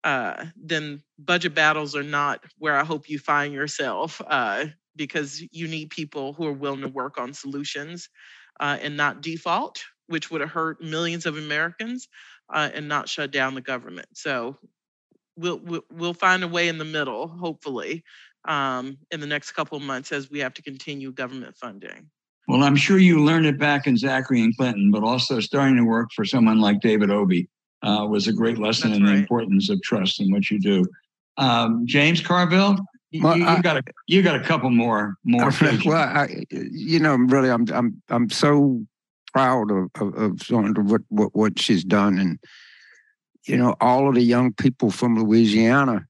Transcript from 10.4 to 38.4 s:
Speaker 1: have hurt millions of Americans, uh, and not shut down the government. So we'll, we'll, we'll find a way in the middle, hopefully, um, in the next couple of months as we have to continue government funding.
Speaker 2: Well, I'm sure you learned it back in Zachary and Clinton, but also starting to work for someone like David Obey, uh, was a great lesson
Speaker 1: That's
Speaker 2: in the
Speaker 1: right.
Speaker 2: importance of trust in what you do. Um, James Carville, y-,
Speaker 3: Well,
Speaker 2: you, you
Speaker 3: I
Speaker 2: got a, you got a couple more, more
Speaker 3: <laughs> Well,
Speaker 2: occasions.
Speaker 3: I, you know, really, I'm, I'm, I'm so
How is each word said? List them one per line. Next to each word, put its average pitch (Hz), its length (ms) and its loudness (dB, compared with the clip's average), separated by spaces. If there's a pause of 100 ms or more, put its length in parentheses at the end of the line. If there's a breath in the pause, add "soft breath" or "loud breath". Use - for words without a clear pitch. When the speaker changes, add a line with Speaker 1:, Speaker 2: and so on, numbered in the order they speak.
Speaker 1:
have 151 100 -6
hurt 160 320 -6
millions 165 440 -6
of 151 120 -6
Americans, 170 680 -8 (440 soft breath)
uh, 151 220 -2
and 151 140 -10
not 147 200 -4
shut 147 220 -8
down 135 240 -2
the 131 60 -10
government. 123 540 -12
So 135 420 -8 (800)
we'll, 170 240 -6
we'll, 170 300 -10
we'll 170 240 -8
find 185 280 0
a 170 60 -6
way 170 200 -2
in 165 100 -6
the 156 60 -8
middle, 151 440 -6
hopefully, 160 760 -10 (440 soft breath)
um, 135 520 -6 (140)
in 160 80 -10
the 147 60 -10
next 147 260 -8
couple 156 260 -8
of 143 60 -10
months 131 260 -8
as 139 200 -8
we 147 100 -8
have 131 140 -6
to - 80 -18
continue 135 500 -14
government 127 440 -12
funding. 104 540 -18 (380)
Speaker 2:
Well, 131 160 4
I'm 139 120 4
sure 190 220 4
you 170 260 8
learned 160 220 4
it 147 120 0
back 147 280 0
in 127 100 2
Zachary 131 460 0
and 117 140 4
Clinton, 104 340 2
but 107 140 2
also 123 340 0
starting 135 380 2
to 120 80 4
work 113 300 0
for 107 100 -4
someone 110 360 4
like 104 200 4
David 107 300 2
Obey, 92 360 2 (360)
uh, 107 260 0
was 104 200 0
a 113 40 0
great 113 260 0
lesson 110 320 0
Speaker 1:
That's 104 80 2
Speaker 2:
in 101 80 6
the 101 60 6
Speaker 1:
right. 101 80 4
Speaker 2:
importance 101 500 0
of 95 120 0
trust 95 380 -2
in 98 100 2
what 98 200 0
you 104 100 0
do. 95 240 2 (520 soft breath)
Um, 117 500 0
James 151 340 2
Carville, 180 560 2 (360)
y-, 160 100 -6
Speaker 3:
Well, 160 140 4
Speaker 2:
you, 175 80 2
you 170 40 2
Speaker 3:
I 170 120 4
Speaker 2:
got 170 180 2
a, 131 40 -4 (240)
you 190 160 4
got 165 140 4
a - 40 -2
couple 131 300 0
more, 110 440 2 (100)
more 120 160 4
Speaker 3:
<laughs> - 0 -
Well, 120 80 4
Speaker 2:
occasions. 151 460 2
Speaker 3:
I, 147 560 0
you - 500 -2
know, 151 160 4
really, 131 340 4
I'm, 117 220 2
I'm, 120 360 -2
I'm 120 220 0
so 143 540 2 (480)